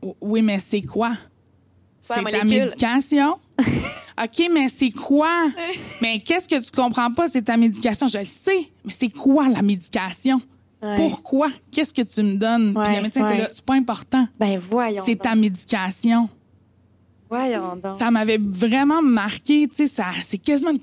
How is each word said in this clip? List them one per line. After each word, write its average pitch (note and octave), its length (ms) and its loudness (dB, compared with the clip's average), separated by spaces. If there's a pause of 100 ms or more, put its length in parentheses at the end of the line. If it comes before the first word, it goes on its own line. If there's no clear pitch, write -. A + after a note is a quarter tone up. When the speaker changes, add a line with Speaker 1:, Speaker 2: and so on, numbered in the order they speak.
Speaker 1:
O-, « F#3+ 180 -10
Oui, A3 220 0
mais G3+ 160 2
c'est G3 240 -4
quoi ? » A#3 300 -2 (880)
Speaker 2:
C'est A#3+ 220 -4
la « G#3+ 80 -4
Speaker 1:
C'est G#3+ 80 -2
ta G#3 60 2
Speaker 2:
molécule. A3 200 4
Speaker 1:
médication. » C#4 760 2 (200)
Speaker 2:
<laughs> « C4 100 2 (540)
Speaker 1:
Ok, E4 300 0
mais C#4 160 4
c'est B3 220 0
quoi ? » D#4 580 2 (280)
Speaker 2:
<laughs> « - 80 -12 (180)
Speaker 1:
Mais A3+ 180 -2
qu'est-ce F4 280 -2
que C#4 140 0
tu - 100 -6
comprends A#3+ 400 0
pas ? E4+ 160 0
C'est B3+ 140 0
ta A#3 140 0
médication. » « A#3 520 2
Je G#3+ 100 -2
le G3+ 80 -6
sais, F#4+ 440 -2 (140)
mais G3 80 -12
c'est B3 160 -2
quoi C4+ 400 2
la G#3 140 2
médication ? G3+ 800 0 (420)
Speaker 2:
Ouais. G#3 140 -4
Speaker 1:
Pourquoi ? D4 520 0 (240)
Qu'est-ce - 220 -2
que B3+ 80 0
tu G#3+ 200 -4
me G3+ 140 0
donnes ? » A3 380 2
Puis G#3+ 80 -2 (100)
Speaker 2:
Ouais, G#3 40 0
Speaker 1:
le G3 60 -2
médecin A3 240 -2
était G#3 100 2
Speaker 2:
ouais. A3 80 0
Speaker 1:
là, « - 80 -4
C'est - 120 -16
pas C4 100 0
important. » B3 520 0 (120)
Speaker 2:
Ben G3 200 0
voyons G#3 480 -2
Speaker 1:
C'est A#3 80 2
Speaker 2:
donc. F#3+ 80 -6
Speaker 1:
ta A3+ 120 0
médication. G#3+ 920 0 (1000)
Speaker 2:
Voyons A3 460 -4
donc. F#3+ 180 -8
Speaker 1:
Ça A#3 160 0
m'avait A3 280 2
vraiment A#3 640 2
marqué, B3+ 640 2
tu - 80 -18
sais, D4 100 2
ça, G3+ 200 -2 (160)
c'est - 160 -6
quasiment D4 320 0
une C#4+ 120 0